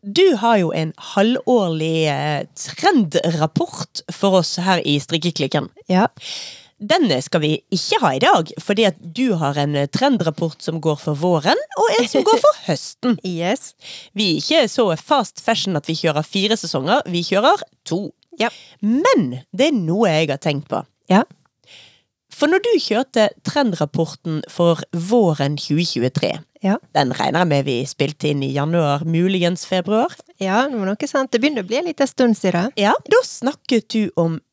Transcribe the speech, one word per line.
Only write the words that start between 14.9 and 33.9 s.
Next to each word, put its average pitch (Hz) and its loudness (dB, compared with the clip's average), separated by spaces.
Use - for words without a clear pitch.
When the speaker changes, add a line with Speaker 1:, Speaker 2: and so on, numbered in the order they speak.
Speaker 1:
fast - -2
fashion 196 -2
at 147 -4
vi 160 -4
kjører 156 -2
fire 202 0
sesonger, 170 0
vi 175 -2
kjører 220 2
to. 196 -4
Speaker 2:
Ja. 233 -2
Speaker 1:
Men 220 2
det 262 2
er 285 0
noe 180 2
jeg 160 2
har 143 -2
tenkt 143 -4
på. - -4
Speaker 2:
Ja. 196 6
Speaker 1:
For 294 0
når 381 2
du 480 2
kjørte 220 0
trendrapporten 165 -2
for 170 2
våren 170 2
tjue 156 0
tjuetre, - -2
Speaker 2:
Ja. 196 2
Speaker 1:
den 143 2
regner - 0
jeg 175 2
med 139 2
vi 131 -2
spilte 147 -2
inn 143 -2
i 135 -2
januar, 143 0
muligens 175 0
februar. 202 0
Speaker 2:
Ja, 202 0
det 277 -6
var 196 -2
noe 208 -4
sant. 269 -2
Det 233 2
begynner 269 0
å 180 -8
bli 220 -2
en 339 -2
liten 294 -2
stund 240 2
siden. 185 0
Speaker 1:
Ja, 208 2
da 392 4
snakket - -2
du 220 0